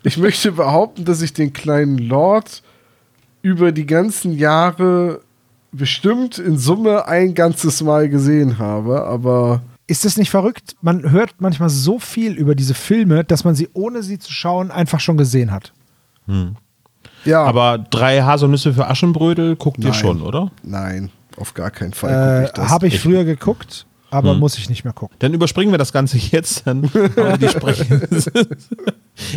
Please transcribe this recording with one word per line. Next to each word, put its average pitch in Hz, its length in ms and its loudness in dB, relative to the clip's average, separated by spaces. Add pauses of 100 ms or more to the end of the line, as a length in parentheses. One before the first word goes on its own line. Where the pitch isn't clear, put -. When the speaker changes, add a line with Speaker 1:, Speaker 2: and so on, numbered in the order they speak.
Speaker 1:
ich - 160 -2
möchte 196 340 0
behaupten, 165 540 0
dass 165 160 0
ich 156 100 -4
den 147 220 -2
kleinen 147 420 0
Lord 156 680 0 (800)
über 175 320 2
die 151 140 -4
ganzen 170 500 0
Jahre 170 880 2 (500)
bestimmt 214 640 -2
in 170 200 0
Summe 202 500 2
ein 180 260 2
ganzes 170 480 0
Mal 151 280 2
gesehen 139 480 2
habe, 110 480 -2
aber 120 560 0 (260)
Speaker 2:
Ist 165 180 -2
das 196 100 -2
nicht 214 140 2
verrückt? 202 500 -2
Man 165 300 0
hört 202 300 2
manchmal 170 280 0
so 147 300 0
viel 226 360 -4
über 147 200 2
diese 135 180 0
Filme, 175 520 2
dass 160 200 0
man 170 120 2
sie, 165 180 -2
ohne 226 300 -6
sie 190 140 -10
zu - 140 -18
schauen, 180 380 -4
einfach 170 300 -2
schon 165 180 0
gesehen 123 320 2
hat. 98 220 -8 (540)
Speaker 3:
Hm. 95 280 -2 (720)
Speaker 1:
Ja. 160 180 4
Speaker 3:
Aber 120 340 2
drei 127 440 0
Haselnüsse 143 500 2
für 127 140 0
Aschenbrödel 165 720 0
guckt 139 240 -4
ihr 127 100 0
Speaker 1:
Nein. 120 80 0
Speaker 3:
schon, 90 240 0
oder? 143 280 -4 (120)
Speaker 1:
Nein, 95 480 -8 (260)
auf - 160 -12
gar 90 180 -8
keinen 92 220 -8
Fall - 200 -6
guck 131 300 2
Speaker 2:
Äh, - 40 0
Speaker 1:
ich - 60 -6
das. 101 180 -2
Speaker 2:
hab 170 140 2
ich 156 100 4
Speaker 3:
Echt? - 80 -2
Speaker 2:
früher 180 220 2
geguckt, - 600 -4 (260)
aber 135 220 0
Speaker 3:
Hm. - 60 2
Speaker 2:
muss 147 180 0
ich 110 140 -8
nicht - 140 -6
mehr 120 100 -8
gucken. - 240 -16
Speaker 3:
Dann 147 160 0
überspringen 185 400 0
wir 165 40 2
das 139 140 -2
Ganze 135 260 0
<laughs> - 120 -4
jetzt, - 360 -2
dann 135 180 0
haben 196 320 0
wir 208 220 2
die - 100 2
Spreche. - 600 0
<laughs> 180 380 0 (920)